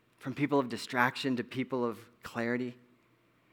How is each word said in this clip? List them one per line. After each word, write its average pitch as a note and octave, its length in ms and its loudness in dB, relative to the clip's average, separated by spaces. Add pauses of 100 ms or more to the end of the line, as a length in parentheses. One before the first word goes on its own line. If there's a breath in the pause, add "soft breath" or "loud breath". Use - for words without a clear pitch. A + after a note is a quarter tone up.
(180)
from C3 160 -6
people C#3+ 240 4
of B2+ 100 4
distraction B2 680 2
to A#2 80 0
people B2+ 400 -2
of A2 140 -2 (240)
clarity, B2 540 -2 (760 soft breath)